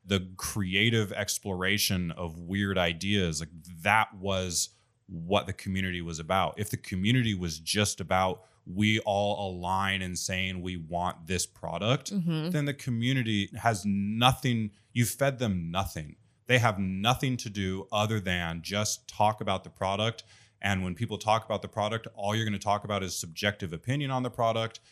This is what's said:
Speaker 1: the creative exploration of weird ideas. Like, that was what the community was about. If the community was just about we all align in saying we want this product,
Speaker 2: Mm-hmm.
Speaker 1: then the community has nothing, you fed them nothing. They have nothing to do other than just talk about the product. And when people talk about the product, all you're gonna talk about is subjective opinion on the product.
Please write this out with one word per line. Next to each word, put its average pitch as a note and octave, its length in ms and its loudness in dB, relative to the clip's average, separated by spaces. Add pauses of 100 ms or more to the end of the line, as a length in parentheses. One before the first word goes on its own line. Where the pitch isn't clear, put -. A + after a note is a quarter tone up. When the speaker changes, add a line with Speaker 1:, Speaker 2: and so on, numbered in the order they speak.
Speaker 1:
the F#2 320 0
creative G2+ 760 2
exploration F#2+ 960 0
of E2 300 -8
weird G2 360 0
ideas. F2 600 2
Like, D#2+ 120 -8 (320)
that G#2 340 4
was F#2 540 -2 (360)
what F2+ 400 0
the A#2+ 60 -4
community F#2+ 500 -2
was E2 160 -6
about. E2 400 2
If G#2 120 -4
the G2 60 -4
community A2 580 0
was E2 260 -4
just G2+ 400 0
about F#2 420 2 (240)
we G#2+ 340 2
all G2+ 500 0
align F#2+ 520 0
in F2+ 140 -6
saying F#2 440 -2
we F#2 160 -6
want E2+ 500 -4
this F2+ 200 0
product, G2 680 -2
Speaker 2:
Mm-hmm. E3 380 -2
Speaker 1:
then D3+ 140 0
the C#3+ 100 -2
community A#2 840 0
has G#2+ 300 0
nothing, A2 840 2 (200)
you B2 120 4
fed C3+ 340 0
them F#2 320 0
nothing. E2+ 460 -4 (300)
They B2 120 8
have A2+ 200 4
nothing A2+ 600 0
to A2 120 -8
do F#2+ 420 -2
other G#2+ 280 2
than E2+ 420 -2
just G2+ 460 -2
talk G#2+ 320 2
about G2 240 -2
the E2 60 -18
product. G2+ 540 -2 (380)
And G2 200 2
when F2+ 120 -2
people A2 240 -4
talk G#2+ 260 2
about G2 180 -2
the G2 60 -8
product, A2 460 -2
all G#2 200 -2
you're A2 100 0
gonna G#2 140 -2
talk G2+ 260 0
about G2+ 180 -2
is F2+ 140 -4
subjective F#2 560 -4
opinion C3+ 380 -4
on B2+ 140 0
the A#2+ 60 -4
product. A2+ 500 0 (120)